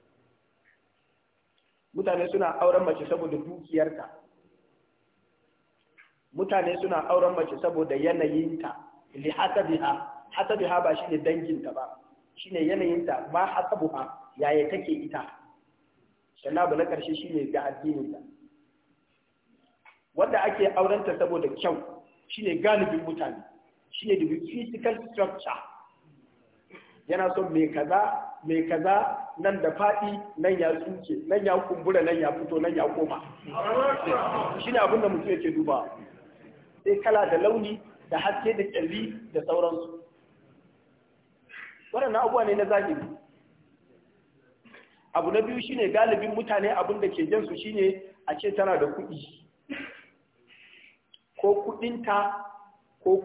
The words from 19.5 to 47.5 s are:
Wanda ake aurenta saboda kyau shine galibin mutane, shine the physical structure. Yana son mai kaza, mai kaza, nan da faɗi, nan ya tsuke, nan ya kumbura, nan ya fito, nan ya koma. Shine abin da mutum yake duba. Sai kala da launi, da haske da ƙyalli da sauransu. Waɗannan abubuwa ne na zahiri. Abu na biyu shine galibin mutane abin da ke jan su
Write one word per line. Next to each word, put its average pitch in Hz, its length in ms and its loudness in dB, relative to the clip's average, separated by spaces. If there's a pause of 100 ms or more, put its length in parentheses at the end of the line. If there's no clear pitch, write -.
Wanda 196 280 4
ake 196 320 2
aurenta 190 440 2
saboda 170 300 0 (120)
kyau 170 160 0 (520)
shine 180 340 -4
galibin 190 440 2
mutane, 160 380 -6 (460)
shine 196 280 0
the 160 220 0 (100)
physical 226 460 -4 (160)
structure. - 480 -2 (1500)
Yana 180 260 0
son 185 180 0
mai 160 160 4
kaza, 160 320 2 (440)
mai 160 240 0
kaza, 185 600 0 (100)
nan 190 240 0
da 160 80 2
faɗi, 208 500 0 (180)
nan 180 200 2
ya 165 220 2
tsuke, 185 480 -8
nan 196 160 2
ya 185 140 4 (100)
kumbura, 175 340 2
nan 165 160 2
ya 147 140 2
fito, 160 280 -4
nan 165 140 0
ya 151 200 0
koma. 156 260 -2 (1400)
Shine 240 140 0
abin 208 240 4
da 208 60 4
mutum 190 200 -2
yake 165 260 0
duba. 147 340 0 (960)
Sai 202 200 4
kala 208 260 4
da 170 80 4
launi, 214 420 2 (300)
da 160 80 0
haske 202 380 0
da 202 80 0
ƙyalli 175 680 -6
da 156 140 0
sauransu. 165 540 0 (1900)
Waɗannan 247 280 0
abubuwa 240 260 2
ne 202 80 4
na 202 100 2
zahiri. 196 440 0 (2000)
Abu 165 160 0
na 208 120 2
biyu 247 180 -4
shine 233 320 -2
galibin 214 420 4
mutane 208 380 0
abin 208 280 0
da 202 80 0
ke 160 220 -2
jan 214 160 2
su - 100 -8